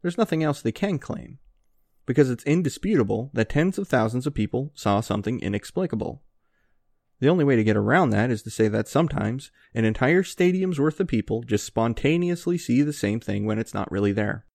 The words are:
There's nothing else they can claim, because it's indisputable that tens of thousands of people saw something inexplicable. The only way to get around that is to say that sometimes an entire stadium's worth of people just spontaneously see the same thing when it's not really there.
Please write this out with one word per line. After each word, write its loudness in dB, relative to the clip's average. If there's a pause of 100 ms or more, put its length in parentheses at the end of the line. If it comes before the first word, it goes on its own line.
There's -4
nothing 0
else -2
they 0
can -4
claim, -12 (680)
because 4
it's -4
indisputable 0
that 0
tens 0
of -6
thousands 0
of -4
people -2
saw 2
something -4
inexplicable. -4 (1000)
The 4
only 4
way 4
to 4
get 4
around 4
that 2
is -4
to -12
say 2
that -2
sometimes -2 (240)
an 0
entire 2
stadium's 0
worth 0
of 0
people -2
just 0
spontaneously 0
see 2
the 0
same -2
thing -4
when -2
it's -8
not -6
really 2
there. -2 (100)